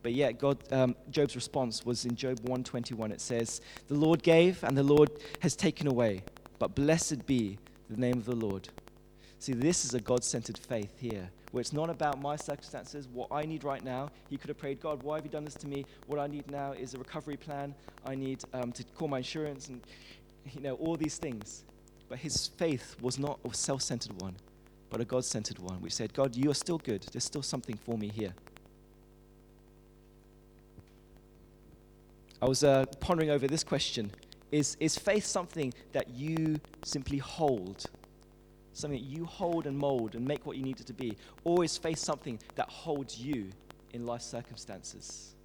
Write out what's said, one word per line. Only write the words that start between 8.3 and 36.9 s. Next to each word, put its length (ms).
Lord." 320
See, 120
this 320
is 100
a 60
God-centered 580
faith 400
here, 320
where 80
it's 140
not 160
about 320
my 160
circumstances, 720
what 200
I 140
need 220
right 180
now. 260
He 80
could 100
have 100
prayed, 220
"God, 240
why 140
have 80
you 60
done 120
this 120
to 120
me? 180
What 100
I 100
need 220
now 220
is 220
a 40
recovery 380
plan. 400
I 100
need, 260
um, 180
to 140
call 140
my 80
insurance," 500
and, 140
you 160
know, 140
all 200
these 220
things. 480
But 120
his 280
faith 540
was 180
not 240
a 100
self-centered 680
one, 160
but 120
a 40
God-centered 540
one, 220
which 120
said, 200
"God, 240
you 120
are 60
still 120
good. 240
There's 140
still 180
something 320
for 220
me 100
here." 260
I 60
was, 160
uh, 220
pondering 280
over 160
this 200
question. 480
Is, 260
is 180
faith 280
something 480
that 200
you 500
simply 320